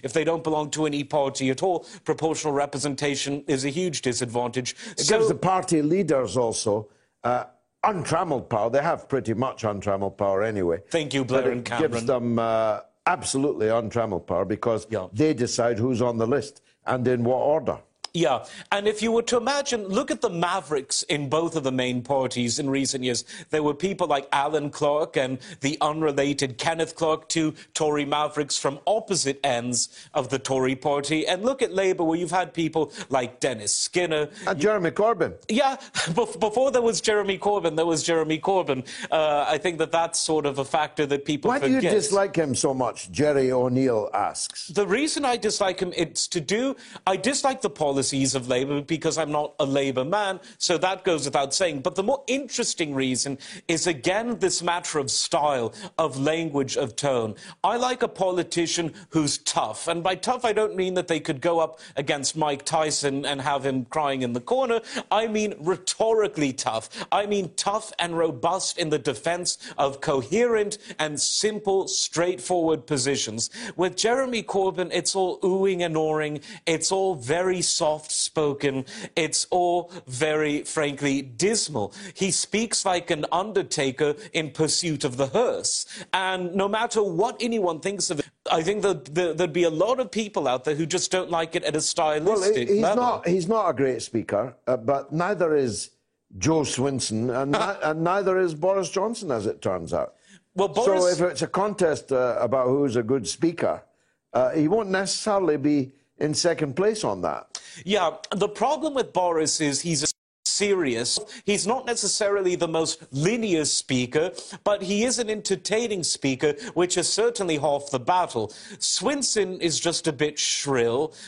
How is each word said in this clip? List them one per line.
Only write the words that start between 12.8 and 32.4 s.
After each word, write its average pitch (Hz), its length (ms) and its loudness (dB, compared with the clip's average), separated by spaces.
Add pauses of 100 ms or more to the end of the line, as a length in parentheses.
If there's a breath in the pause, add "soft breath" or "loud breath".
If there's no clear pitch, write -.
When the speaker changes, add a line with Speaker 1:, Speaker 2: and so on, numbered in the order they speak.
Speaker 2:
absolutely 135 640 0
untrammeled 110 580 0
power, 92 180 0
because 107 460 -2
Speaker 1:
Yeah. 95 220 -4
Speaker 2:
they 147 220 2
decide 117 440 0
who's 120 240 0
on 120 160 0
the 113 80 2
list 127 360 -2 (240)
and 123 220 0
in 120 160 2
what 127 140 2
order. 120 400 0 (360)
Speaker 1:
Yeah, 151 300 2 (260 loud breath)
and 202 160 0
if 214 140 2
you 226 100 2
were 233 120 4
to 247 160 0
imagine, 240 500 -2
look 233 220 0
at 285 100 -4
the 233 80 0
mavericks 170 760 -2
in 143 260 -2
both 160 260 0
of 151 80 0
the 131 80 0
main 127 300 0
parties 123 560 0
in 143 100 -2
recent 135 360 -2
years. 120 200 -2 (240 loud breath)
There 156 140 0
were 147 100 2
people 185 340 -2
like 139 240 0
Alan 147 380 0
Clark 151 480 0
and 131 220 0 (240 loud breath)
the 143 180 0
unrelated 143 800 0
Kenneth 165 360 -2
Clark, 156 360 0
two 156 240 0 (180 loud breath)
Tory 147 320 0
mavericks 147 540 -2
from 139 280 -2
opposite 185 560 0
ends 120 460 0 (240 loud breath)
of 127 160 -2
the 135 100 0
Tory 131 380 2
party. 143 500 0
And 185 160 0
look 262 200 0
at 175 100 0
Labour, 185 320 2
where 165 140 2
you've 175 140 -4
had 180 200 0